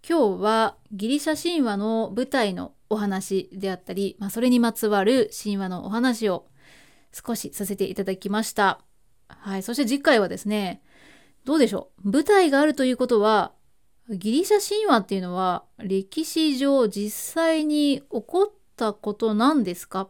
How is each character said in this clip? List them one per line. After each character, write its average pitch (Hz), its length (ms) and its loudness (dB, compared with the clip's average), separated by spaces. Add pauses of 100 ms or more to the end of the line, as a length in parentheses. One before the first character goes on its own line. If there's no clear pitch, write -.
今 226 300 2
日 185 40 -6
は 220 340 0 (160)
ギ 208 160 -4
リ 285 120 0
シ 311 100 -4
ャ 311 200 -2
神 330 120 0
話 214 140 0
の 220 380 -2
舞 247 120 -2
台 214 280 -2
の 175 180 -10 (180)
お 214 60 0
話 190 560 -4
で 190 180 -6
あ 185 40 -4
っ 180 80 -14
た - 100 -14
り、 196 260 -4
ま 202 100 -8
あ、 - 20 -8
そ 233 100 -6
れ 247 100 4
に 247 100 4
ま 233 120 2
つ 226 140 -4
わ 208 160 2
る 240 280 4 (120)
神 202 140 -4
話 190 120 -4
の 180 160 -8
お 190 60 -8
話 233 380 0
を 180 180 -2 (680)
少 - 220 -8
し - 180 -8
さ 202 140 -6
せ 196 80 -4
て 196 100 -2
い - 100 -6
た 196 100 -4
だ 190 120 -4
き 190 140 -8
ま 214 120 -2
し - 100 -6
た。 196 280 0 (480)
は 196 300 -10
い、 190 40 -6
そ 233 120 -8
し - 20 -4
て 277 100 0
次 277 160 -2
回 262 180 6
は 185 80 0
で 180 100 -8
す - 80 -10
ね、 202 360 -4 (640)
ど 285 100 0
う 320 40 4
で 247 100 6
し 190 60 -4
ょ - 160 -6 (140)
う？ 202 60 0
舞 285 140 2
台 370 260 6
が 277 100 4
あ 302 60 4
る 302 80 2
と 269 100 0
い 254 60 2
う 240 60 0
こ 254 100 0
と 233 140 4
は、 208 320 2 (580)
ギ 208 220 -4
リ 320 120 2
シ 415 100 4
ャ 415 60 4
神 415 260 -2
話 262 120 6
っ 190 80 -2
て 196 80 -4
い 196 40 -2
う 185 40 -4
の 180 120 -8
は 185 300 -2 (140)
歴 196 460 -4
史 311 340 0
上 277 280 4
実 208 480 -6
際 320 300 0
に 294 460 0
起 208 120 -6
こ 370 220 0
っ 415 80 -4 (240)
た 214 160 -2
こ 208 220 -6
と 220 200 0
な 254 200 4
ん 247 100 2
で 180 100 -4
す - 140 -16
か？ 190 220 -6